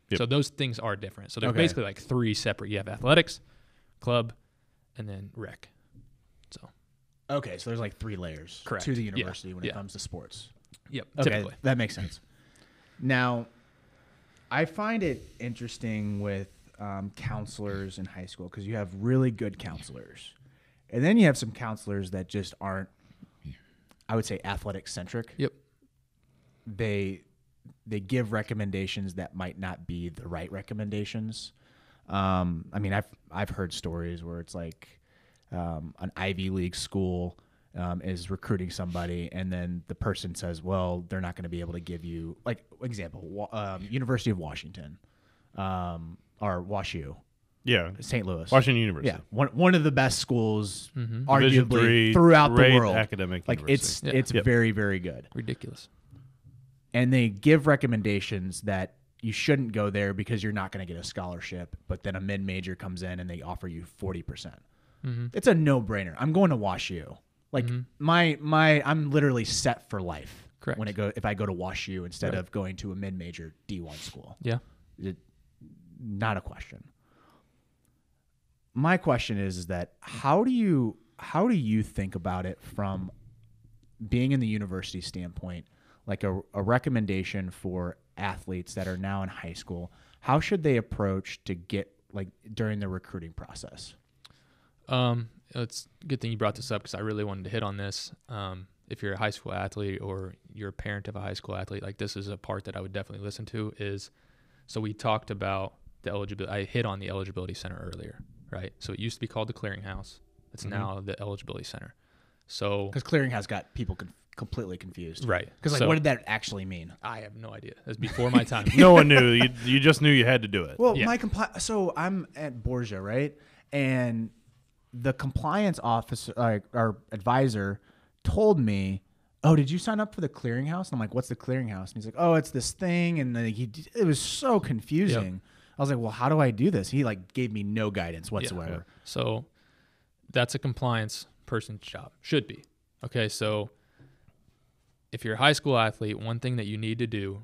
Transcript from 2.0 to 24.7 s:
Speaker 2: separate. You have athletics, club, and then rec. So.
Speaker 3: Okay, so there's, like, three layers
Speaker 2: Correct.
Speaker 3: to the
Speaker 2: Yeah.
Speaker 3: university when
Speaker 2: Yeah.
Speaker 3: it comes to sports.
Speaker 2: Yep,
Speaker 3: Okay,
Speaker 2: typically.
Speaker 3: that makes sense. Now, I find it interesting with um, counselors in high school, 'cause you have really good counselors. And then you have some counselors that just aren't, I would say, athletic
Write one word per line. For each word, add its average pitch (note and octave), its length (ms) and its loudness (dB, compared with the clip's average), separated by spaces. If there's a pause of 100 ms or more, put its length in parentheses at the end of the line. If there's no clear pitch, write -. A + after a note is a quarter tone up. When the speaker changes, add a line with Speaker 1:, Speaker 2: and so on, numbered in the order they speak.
Speaker 2:
separate. G#2 360 -4
You G#2 80 -2
have G2+ 100 -6
athletics, B2+ 540 2 (580)
club, A#2 320 0 (680)
and G#2+ 120 -10
then G2 260 -12
rec. - 320 -14 (840)
So. - 180 -20 (600)
Speaker 3:
Okay, C3 280 -4
so - 120 -10
there's, A#2 120 -4
like, G#2 180 -8
three G#2+ 160 -6
layers E2 500 -12
Speaker 2:
Correct. G2+ 200 -6
Speaker 3:
to C#3 100 0
the A#2 80 -2
Speaker 2:
Yeah. G#2 140 -6
Speaker 3:
university F#2 360 -8
when F2+ 120 -8
Speaker 2:
Yeah. G2+ 60 -4
Speaker 3:
it - 20 -14
comes G2+ 200 -12
to - 60 -14
sports. - 500 -14 (420)
Speaker 2:
Yep, B2 160 -8 (120)
Speaker 3:
Okay, B2+ 100 4
Speaker 2:
typically. G#2 340 0
Speaker 3:
that B2+ 140 4
makes A2 180 0
sense. - 260 -8 (800)
Now, B2 460 2 (1000)
I C#3 140 2
find G#3+ 400 -2
it D3+ 180 -2 (180)
interesting A2 840 -4
with G2 260 -4 (320)
um, G2 360 -8
counselors G#2 840 -6
in F#2+ 60 -6
high F#2 200 -12
school, F2+ 240 -14
'cause G2+ 160 -12
you A2+ 100 -6
have G2 200 -6
really B2 360 4
good G#2 280 -6
counselors. - 760 -14 (560)
And A#2+ 140 0
then G3+ 140 6
you G#3+ 80 10
have C#3+ 120 8
some A2+ 140 -6
counselors G2+ 600 -6
that F#2 160 -6
just G2 340 -6
aren't, F#2+ 280 -6 (1200)
I A2 60 0
would A2 100 0
say, G2 180 -6
athletic F#2+ 440 -6